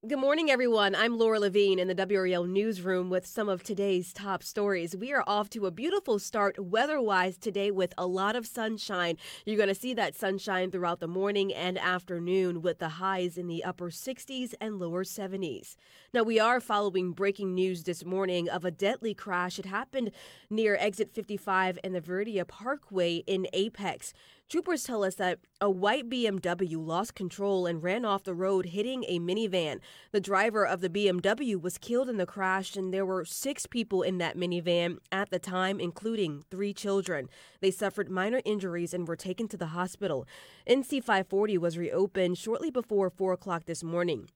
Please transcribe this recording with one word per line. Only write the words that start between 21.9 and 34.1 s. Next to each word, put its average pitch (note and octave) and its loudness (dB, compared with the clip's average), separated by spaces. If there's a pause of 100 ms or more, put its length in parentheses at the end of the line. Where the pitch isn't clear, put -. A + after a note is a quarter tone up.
the F3+ -2
Viridia F#3 -2
Parkway F#3+ -2 (100)
in F#3+ 0
Apex. G3+ -4 (340)
Troopers F4 0
tell A3 0
us F#3+ 0
that F3+ 0 (220)
a G3+ 4
white G#3+ 2
B A#3+ 0
M G3 0
W F3 -2
lost E3 -2
control F#3+ 0
and E3+ -2
ran G#3 0
off G3 0
the F#3+ -4
road, F#3 2
hitting G#3+ -2
a F3 0
minivan. F3+ 0 (320)
The G#3 2
driver G3+ 2
of F3 0
the F3+ 0
B G3+ 2
M F3+ 2
W A3+ 2
was F3 -4
killed B3 0
in A#3+ -2
the F3+ 0
crash, F#3+ -2
and F#3+ -4
there F#3+ 0
were F#3 -2
six - -6
people G3+ 0
in F#3 0